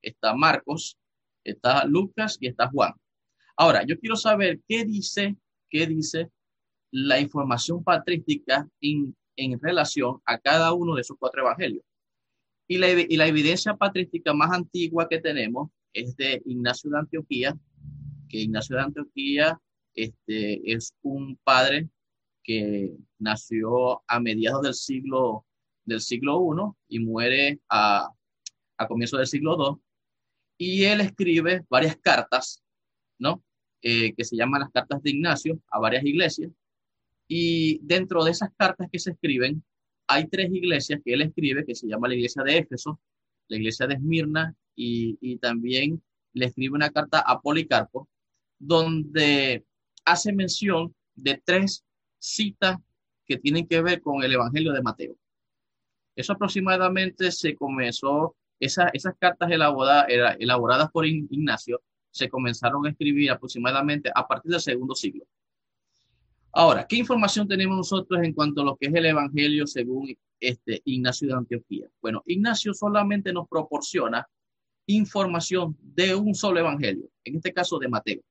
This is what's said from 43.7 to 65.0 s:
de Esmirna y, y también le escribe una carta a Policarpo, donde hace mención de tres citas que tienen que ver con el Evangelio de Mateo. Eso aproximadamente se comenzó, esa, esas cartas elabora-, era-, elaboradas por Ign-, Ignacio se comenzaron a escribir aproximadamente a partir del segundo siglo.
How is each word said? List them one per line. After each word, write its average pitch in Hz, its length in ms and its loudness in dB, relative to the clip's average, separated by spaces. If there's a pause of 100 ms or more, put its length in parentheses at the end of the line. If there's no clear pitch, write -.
de 139 80 -2
Esmirna 160 580 -2 (220)
y, 117 460 -4
y 123 160 -8
también 127 640 -2 (300)
le 127 140 0
escribe 131 280 -4
una 147 160 2
carta 151 280 0
a 127 200 2
Policarpo, 143 680 -2 (500)
donde 147 1080 2 (400)
hace 175 280 2
mención 185 600 0 (220)
de 135 280 -2
tres 190 400 0 (360)
citas 196 580 -2 (480)
que 131 120 -2
tienen 160 300 0
que 165 140 4
ver 170 200 0
con 139 220 -2
el 131 100 2
Evangelio 139 400 0
de 131 80 -2
Mateo. 107 360 -6 (1000)
Eso 196 180 -4
aproximadamente 185 960 0
se 151 240 -2
comenzó, 139 800 -2 (240)
esa, 175 300 2
esas 180 280 -4
cartas 175 340 0
elabora-, 143 580 6
era-, 120 240 4
elaboradas 123 580 2
por 160 140 0
Ign-, 151 240 0
Ignacio 123 520 -2 (300)
se 127 180 -4
comenzaron 131 560 -2
a 151 40 0
escribir 147 420 2
aproximadamente 131 840 -2
a 131 140 0
partir 160 240 -4
del 170 100 0
segundo 131 340 -4
siglo. - 300 -8 (1300)